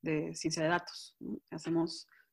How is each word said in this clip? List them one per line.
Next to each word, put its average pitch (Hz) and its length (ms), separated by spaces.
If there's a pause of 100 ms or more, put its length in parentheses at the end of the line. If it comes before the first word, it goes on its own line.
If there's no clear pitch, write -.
de 160 320
ciencia 160 300
de 156 60
datos, - 500
¿no? - 200 (120)
Hacemos, 165 560 (260)